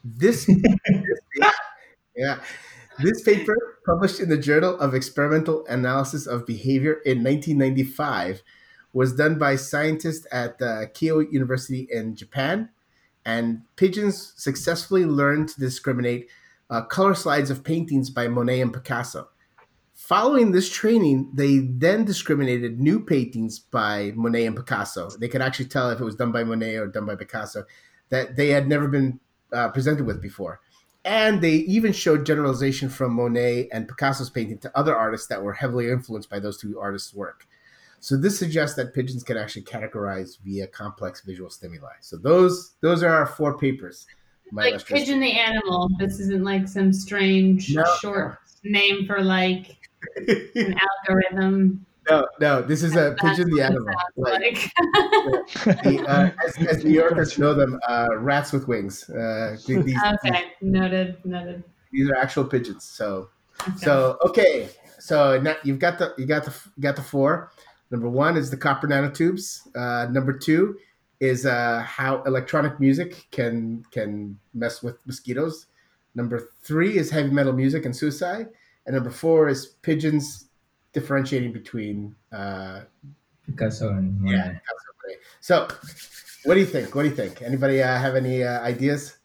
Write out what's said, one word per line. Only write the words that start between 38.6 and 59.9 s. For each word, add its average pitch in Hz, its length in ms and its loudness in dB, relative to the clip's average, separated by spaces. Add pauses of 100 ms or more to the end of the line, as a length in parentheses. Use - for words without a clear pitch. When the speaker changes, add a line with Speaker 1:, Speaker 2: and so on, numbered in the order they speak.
Speaker 1:
that 127 180 -6
pigeons 127 280 -6
can 117 140 -6
actually 104 260 -10
categorize 101 800 -10
via 98 260 -8
complex 98 540 -12
visual 92 300 -14
stimuli. 82 500 -18
So - 160 -18
those, 175 640 4
those 165 240 2
are 165 100 4
our 147 120 4
four 143 300 -2
papers, 131 500 -4 (440)
my - 120 -4
Speaker 3:
Like - 100 4
Speaker 1:
illustrious 285 320 -2
Speaker 3:
Pigeon 269 160 0
the 233 180 0
animal. 202 500 0 (120)
This 196 180 -2
isn't, 196 240 0
like, 190 240 0
some 190 260 2
strange 190 800 2
Speaker 1:
No, 156 120 2 (160)
Speaker 3:
short 196 380 -4 (260)
Speaker 1:
no. 202 80 -6
Speaker 3:
name 202 340 2
for, 196 160 0
like, 185 540 0 (400)
Speaker 1:
<laughs> - 0 -
Speaker 3:
an 196 580 0 (340)
algorithm. 190 760 2 (240)
Speaker 1:
No, 147 160 6 (140)
no, 143 200 4
this 139 220 0
is 165 140 2
a 147 240 4
Speaker 3:
That's - 20 2
Speaker 1:
pigeon 170 280 4
the 151 80 4
Speaker 3:
what - 20 4
it 135 100 4
Speaker 1:
animal. 117 240 -2
Speaker 3:
sounds - 760 -2 (920)
Speaker 1:
Like, - 20 2
Speaker 3:
like. - 160 4
<laughs> - 20 -
Speaker 1:
the, 185 240 4
uh, 180 220 6 (140)
as, 165 220 -2
as 160 180 0
New 156 60 4
Yorkers 165 480 4
know 147 160 4
them, 131 320 2
uh, 120 220 0 (100)
rats 139 340 0
with 135 140 -2
wings. 101 440 -4
Uh, 110 540 -4
th-, 131 200 2
these, 131 120 0 (280)